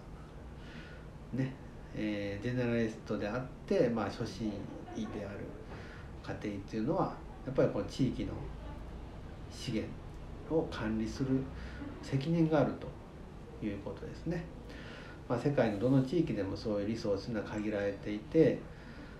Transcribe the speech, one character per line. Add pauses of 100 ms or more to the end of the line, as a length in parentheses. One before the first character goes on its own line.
(1300)
ね、 (400)
え
ー、
ジ
ェ
ネ
ラ
リ
ス
ト
で
あ
っ (240)
て、
ま
あ、
初
心 (420)
医
で
あ
る (840)
家
庭
医
っ
て
い
う
の
は、 (320)
や
っ
ぱ
り
こ
の
地
域
の (1160)
資
源 (600)
を
管
理
す
る (640)
責
任
が
あ
る
と (760)
い
う
こ
と
で
す
ね。 (840)
ま
あ、
世
界
の
ど
の
地
域
で
も
そ
う
い
う
リ
ソ
ー
ス
が
限
ら
れ
て
い
て、 (600)